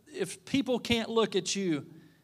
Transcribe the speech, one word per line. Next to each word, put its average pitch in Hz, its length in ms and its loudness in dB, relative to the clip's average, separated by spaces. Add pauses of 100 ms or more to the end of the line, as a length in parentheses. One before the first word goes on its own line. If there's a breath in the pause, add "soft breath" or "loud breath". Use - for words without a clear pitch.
if - 380 -8
people 262 340 0
can't 226 320 0
look 214 240 2
at 190 220 0
you, 165 300 -2 (380 loud breath)